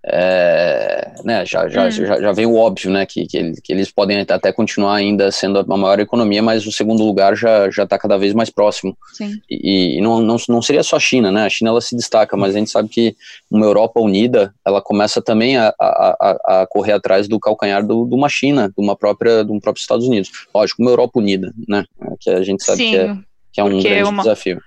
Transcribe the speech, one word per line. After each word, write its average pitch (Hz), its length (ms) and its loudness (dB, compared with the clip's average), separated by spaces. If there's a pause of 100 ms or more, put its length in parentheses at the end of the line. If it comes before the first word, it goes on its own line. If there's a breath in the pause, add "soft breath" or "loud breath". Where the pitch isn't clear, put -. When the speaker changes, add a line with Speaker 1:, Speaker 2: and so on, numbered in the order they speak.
Speaker 1:
é, 85 1080 0 (100)
né, 104 220 -2
já, 85 240 -4
já, 92 160 0
Speaker 2:
Hum. - 60 0
Speaker 1:
já, 95 300 -2
já 104 120 0
vem 107 120 0
o 117 100 2
óbvio, 101 360 0
né, 98 140 0
que, - 200 -8
que - 120 -8
ele-, 82 160 -4 (100)
que - 80 -10
eles 95 180 -2
podem 101 300 0
at-, 98 140 -4
até 95 180 0
continuar 104 440 -2
ainda 101 360 2
sendo 98 280 -2
a 92 180 -2
maior 98 220 2
economia, 104 440 0
mas 113 240 0
o 107 60 -8
segundo 110 320 0
lugar 101 320 2
já, 107 340 4
já 98 160 -2
tá 98 100 0
cada 101 200 0
vez 101 160 0
mais 113 160 0
próximo. 101 480 -2 (160)
Speaker 2:
Sim. 208 260 -10 (100)
Speaker 1:
E, 92 480 0
e 87 40 -2
não, 113 200 2
não, 113 140 2 (140)
não 117 120 2
seria 147 220 0
só - 140 0
a - 20 0
China, 113 320 2
né, 107 140 0
a 98 40 -2
China 113 220 -2
ela 117 80 2
se 120 160 -6
destaca, 110 400 0
mas 98 180 0
a 104 60 0
gente 107 100 -2
sabe 107 200 -2
que 113 260 -2 (340 loud breath)
uma 107 160 2
Europa 107 360 2
unida, 107 520 2 (120)
ela 98 160 2
começa 107 400 0
também 117 340 2
a, 110 240 2
a, 95 580 2 (120)
a, 95 140 4
a 92 40 -2
correr 104 240 -2
atrás 98 380 0
do 110 100 -2
calcanhar 104 460 -2
do, 117 200 0
de 120 80 -4
uma 135 140 2
China, 139 400 0
de 98 160 -4
uma 101 140 0
própria, 110 480 2
de 107 80 -6
um 104 80 -4
próprio 104 200 -4
Estados 120 240 -2
Unidos. 110 240 0 (240 loud breath)
Lógico, 101 280 0
uma 123 100 4
Europa 120 260 2
unida, 98 360 -2 (120)
né, 101 200 -2 (340)
que - 100 -4
a 92 140 2
gente 190 180 -2
sabe 104 280 -2
que 220 80 0
é, 95 100 2
Speaker 2:
Sim, 101 160 -8 (300)
Speaker 1:
que - 80 -2
é - 20 2
um 101 80 2
Speaker 2:
porque 190 180 0
Speaker 1:
grande 101 200 0
Speaker 2:
uma 202 140 -4
Speaker 1:
desafio. 104 440 -2